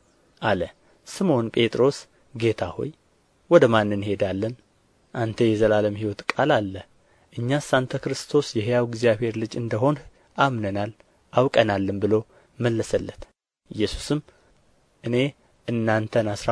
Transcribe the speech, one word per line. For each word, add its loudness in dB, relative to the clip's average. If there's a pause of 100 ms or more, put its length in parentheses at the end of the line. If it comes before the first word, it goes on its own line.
(420)
አለ። 0 (480)
ስምዖን 0
ጴጥሮስ 2 (360)
«ጌታ -2
ሆይ፣ -8 (600)
ወደ 8
ማን 2
እንሄዳለን? -2 (600)
አንተ -4
የዘላለም 2
ሕይወት -6
ቃል 0
አለ። 0 (580)
እኛስ -4
አንተ 0
ክርስቶስ -2
የሕያው 0
እግዚአብሔር 0
ልጅ -6
እንደሆንህ -2 (340)
አምነናል 0 (400)
አውቀናልም» 2
ብሎ 2 (440)
መለሰለት። -2 (480)
ኢየሱስም -2 (840)
«እኔ -2 (520)
እናንተን 0
አሥራ -4